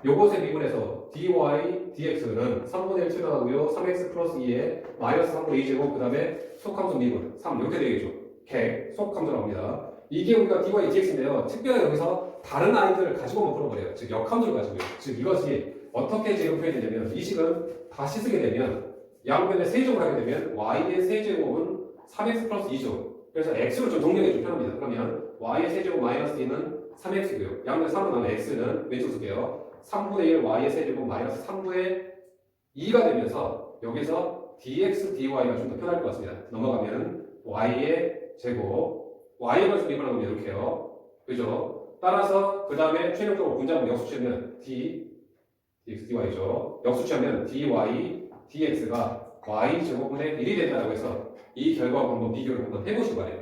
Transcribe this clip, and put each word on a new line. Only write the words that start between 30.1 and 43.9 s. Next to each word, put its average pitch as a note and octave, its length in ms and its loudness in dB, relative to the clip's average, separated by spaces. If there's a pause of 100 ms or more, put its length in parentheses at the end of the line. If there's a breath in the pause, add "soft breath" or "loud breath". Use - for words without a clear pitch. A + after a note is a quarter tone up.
일 D#3+ 160 6
Y의 - 260 2
세제곱 - 380 -2
마이너스 - 360 -4
삼분의 F#3 720 -4 (600)
이가 A3 300 4
되면서 - 800 0
여기서 D3 760 -2
디엑스, D3+ 560 0
디와이가 C4 420 0
좀 - 120 -4
더 - 80 -6
편할 - 240 0
것 - 60 -2
같습니다. - 260 -6 (160)
넘어가면 A2+ 800 -2 (160)
Y의 C#3 760 2 (180)
제곱, - 1000 -4
Y에 B2 280 6
관해서 G3+ 200 2
미분하면 B2+ 340 -2
이렇게요. - 720 -4 (340)
그죠? - 760 -4
따라서 G3 640 2
그 D3 80 -4
다음에 D#3+ 380 2
최종적으로 G3+ 440 0
분자분 D#3+ 300 0
역수 - 200 -2